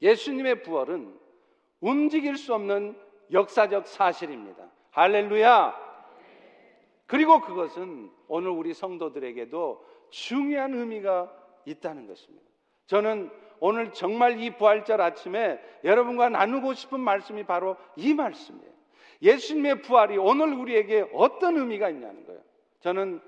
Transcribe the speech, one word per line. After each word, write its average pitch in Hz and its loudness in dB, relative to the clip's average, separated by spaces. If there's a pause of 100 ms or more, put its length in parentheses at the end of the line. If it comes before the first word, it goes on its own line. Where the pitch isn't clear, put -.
예수님의 254 0
부활은 143 -6 (640)
움직일 285 0
수 269 -6
없는 202 -4 (340)
역사적 202 0
사실입니다. 123 -4 (220)
할렐루야! 208 4 (1160)
그리고 311 6
그것은 175 -10 (160)
오늘 175 -4
우리 165 -6
성도들에게도 143 -10 (240)
중요한 277 -4
의미가 196 -4 (300)
있다는 151 -12
것입니다. - -20 (400)
저는 208 0 (300)
오늘 220 -2
정말 233 0
이 226 -6
부활절 214 2
아침에 180 -4 (240)
여러분과 240 2
나누고 240 -2
싶은 - -10
말씀이 208 -4
바로 185 -4 (200)
이 240 0
말씀이에요. - -8 (520)
예수님의 277 2
부활이 214 6
오늘 277 4
우리에게 220 0
어떤 302 2
의미가 214 -2
있냐는 120 -14
거예요. 90 -20 (380)
저는 185 -4